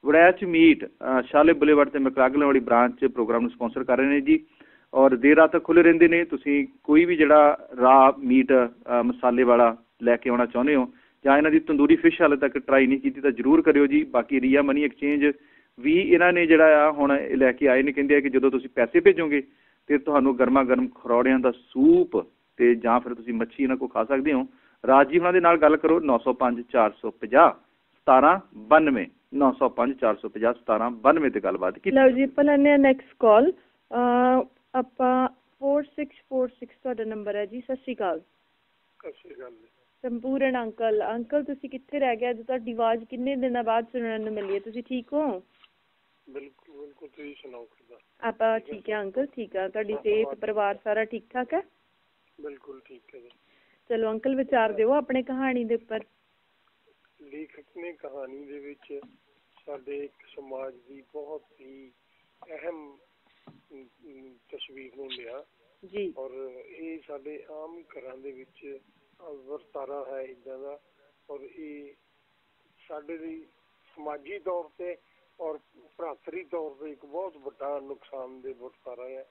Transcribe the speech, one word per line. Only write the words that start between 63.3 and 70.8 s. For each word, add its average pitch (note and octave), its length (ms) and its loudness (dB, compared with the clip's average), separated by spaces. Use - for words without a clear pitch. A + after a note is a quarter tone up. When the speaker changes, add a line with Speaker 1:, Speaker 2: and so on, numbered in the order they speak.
Speaker 3:
ਅਮ, - 360 -20
ਅਮ, C3 280 -20
ਤਸਵੀਰ C3 440 -20
ਨੂੰ C3+ 160 -18
ਲਿਆ। B2 320 -20
Speaker 2:
ਜੀ। F#3+ 320 -14
Speaker 3:
ਔਰ C3 140 -16
ਇਹ E3 400 -18
ਸਾਡੇ D3 440 -20
ਆਮ D#3 300 -20
ਘਰਾਂ C3 360 -20
ਦੇ C3+ 160 -20
ਵਿੱਚ, C3+ 460 -20
ਅਹ, E3 120 -20
ਵਰਤਾਰਾ C#3 800 -18
ਹੈ C3+ 100 -14
ਇੱਦਾਂ C3 360 -20
ਦਾ। C#3 220 -20